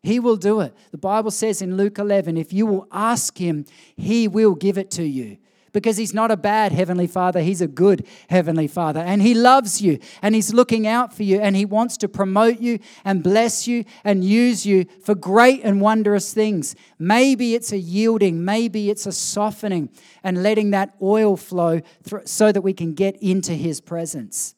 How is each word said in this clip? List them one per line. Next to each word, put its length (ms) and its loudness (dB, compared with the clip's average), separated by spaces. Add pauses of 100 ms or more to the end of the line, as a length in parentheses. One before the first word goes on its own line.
He 180 0
will 180 2
do 240 0
it. 120 -6 (160)
The 80 -16
Bible 320 -2
says 320 -4
in 160 -4
Luke 220 -2
eleven, 360 0
if 160 -6
you 140 0
will 260 -2
ask 460 -2
him, 280 -4 (300)
he 320 0
will 280 4
give 240 -2
it 120 -10
to 120 -6
you. 340 -8 (340)
Because 260 -2
he's 160 -6
not 160 0
a 80 2
bad 340 0
heavenly 360 0
father, 340 -2
he's 180 -2
a 80 0
good 380 2 (240)
heavenly 380 0
father. 320 -4
And 240 0
he 100 6
loves 480 4
you, 160 2 (240)
and 140 0
he's 180 -2
looking 320 2
out 300 -2
for 80 -6
you, 160 2
and 160 2
he 100 0
wants 320 -2
to 100 -4
promote 520 0
you 180 -2 (260)
and 200 -2
bless 440 0
you 160 -2 (200)
and 200 2
use 440 2
you 180 4 (160)
for 140 0
great 480 4
and 180 0
wondrous 500 0
things. 440 -2 (240)
Maybe 560 2
it's 160 -6
a 80 -4
yielding, 680 0
maybe 460 -2
it's 160 -6
a 40 -8
softening 760 -4 (340)
and 200 -2
letting 260 2
that 320 0
oil 340 2
flow 460 -2 (220)
through 220 -12
so 260 2
that 100 0
we 120 2
can 200 -6
get 260 -2
into 340 -2
his 280 -6
presence. 760 -10